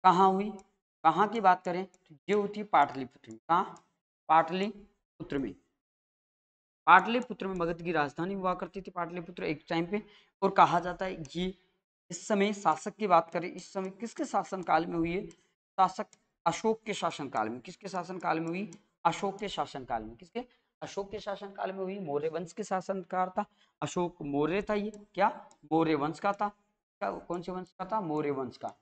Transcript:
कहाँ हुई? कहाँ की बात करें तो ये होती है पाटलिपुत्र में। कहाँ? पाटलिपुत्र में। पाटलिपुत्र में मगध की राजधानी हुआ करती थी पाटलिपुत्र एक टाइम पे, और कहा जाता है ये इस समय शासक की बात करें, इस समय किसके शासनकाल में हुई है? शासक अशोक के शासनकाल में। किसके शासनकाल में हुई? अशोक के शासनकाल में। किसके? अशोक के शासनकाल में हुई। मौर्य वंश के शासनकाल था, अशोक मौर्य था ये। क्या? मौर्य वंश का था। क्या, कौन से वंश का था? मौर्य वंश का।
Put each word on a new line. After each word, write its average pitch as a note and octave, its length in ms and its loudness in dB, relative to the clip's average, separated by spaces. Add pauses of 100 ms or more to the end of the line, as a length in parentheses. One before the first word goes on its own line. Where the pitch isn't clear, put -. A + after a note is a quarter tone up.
कहाँ F#3 280 8
हुई? G3+ 180 0 (540)
कहाँ E3 260 6
की A3+ 120 -2
बात F3+ 240 6
करें F3+ 200 -2
तो - 300 -20 (140)
ये G3+ 60 4
होती G3+ 240 0
है G#3 80 -4
पाटलिपुत्र C3+ 640 2
में। A2 80 -16
कहाँ? - 460 0 (440)
पाटलिपुत्र E3 1080 0
में। A2+ 160 -4 (1300)
पाटलिपुत्र G3+ 600 6
में F#3+ 80 -4
मगध E3+ 280 -2
की F3 80 -4
राजधानी D#3+ 420 -2
हुआ F#3 220 -2
करती F#3 260 -10
थी F#3 100 -14
पाटलिपुत्र F3 540 -8
एक D#3+ 240 -4
टाइम E3+ 180 0
पे, G#3 160 -4 (380)
और G3 100 2
कहा E3+ 280 6
जाता F3 260 -6
है F#3 160 -8 (100)
ये F#3 220 -2 (580)
इस - 160 -12
समय G3+ 260 2
शासक F#3 420 -2
की G#3+ 120 -4
बात E3+ 240 6
करें, F3 200 -4
इस - 220 -16
समय F#3+ 160 -4
किसके A3+ 360 -8
शासनकाल F3+ 600 0
में F3 120 -4
हुई E3 140 0
है? G3+ 160 -4
शासक - 800 -2 (380)
अशोक A3 380 0
के G#3 100 -4
शासनकाल C3+ 560 -2
में। B2 120 -8
किसके F#3 260 -16
शासनकाल F3 520 -2
में D#3+ 80 -4
हुई? F#3 240 -6 (340)
अशोक F#3+ 340 0
के G3+ 100 -6
शासनकाल B2+ 540 -6
में। A2 120 -12
किसके? A3+ 280 -12 (380)
अशोक G3 300 -8
के G#3+ 80 -8
शासनकाल G3 520 -6
में F#3+ 80 -8
हुई। F#3+ 200 -4
मौर्य D3 300 -2
वंश E3 240 -6
के G#3+ 100 -8
शासनकाल F#3 680 -2
था, G#3 160 -4 (360)
अशोक F3 400 -2
मौर्य D3+ 400 0
था G#3+ 120 -4
ये। G#3 180 -2 (220)
क्या? - 360 0 (220)
मौर्य D#3+ 240 4
वंश D3 240 -2
का G3+ 140 0
था। G#3 160 -2
क्या, - 640 -10
कौन F3 300 -6
से F3 100 -8
वंश F3+ 200 -10
का F#3 140 -8
था? A3 160 -2
मौर्य D3+ 300 0
वंश C3 260 -4
का। A2+ 100 -10 (140)